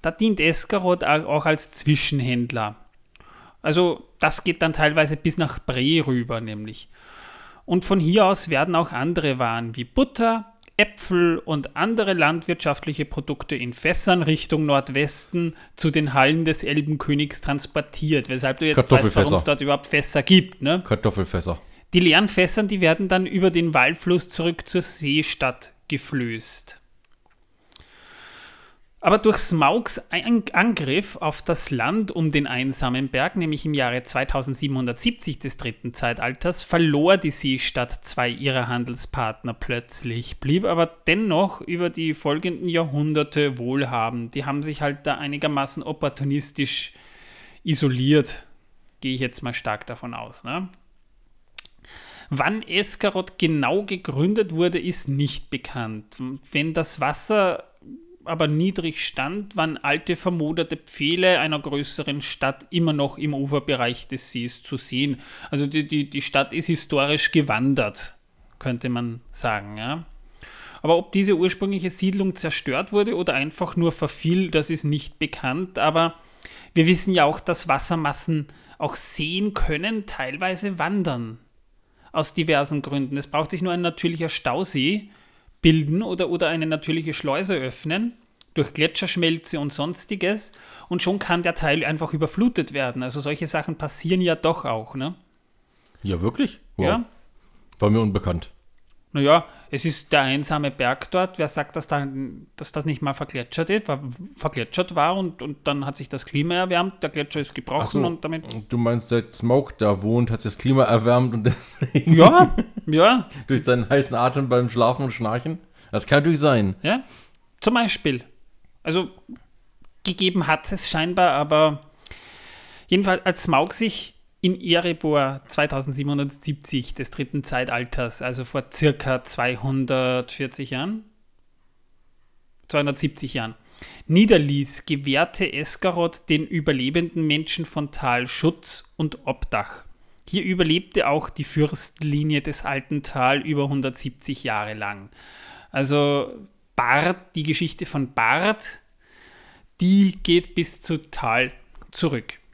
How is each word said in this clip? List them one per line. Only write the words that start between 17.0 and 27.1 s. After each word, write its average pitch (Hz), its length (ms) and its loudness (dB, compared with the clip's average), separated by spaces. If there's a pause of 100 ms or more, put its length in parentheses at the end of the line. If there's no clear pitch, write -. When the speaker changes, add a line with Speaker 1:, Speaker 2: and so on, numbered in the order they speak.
Speaker 1:
transportiert, 147 880 -2
weshalb 131 300 -2
du 160 60 2
jetzt 147 120 4
weißt, 135 100 4
Speaker 2:
Kartoffelfässer. 110 380 6
Speaker 1:
warum - 80 2
es 90 100 2
dort 147 160 2
überhaupt 143 260 0
Fässer 143 360 2
gibt, 185 400 6
ne? 165 200 2
Speaker 2:
Kartoffelfässer. 92 800 -2 (320)
Speaker 1:
Die 180 80 8
leeren 180 280 6
Fässern, 185 380 2
die 196 140 -2
werden 175 280 2
dann 185 180 2
über 185 240 4
den 165 240 0
Walfluss 165 560 2
zurück 170 360 -2
zur 180 140 0
Seestadt 147 960 -2 (140)
geflößt. - 880 -6 (2250)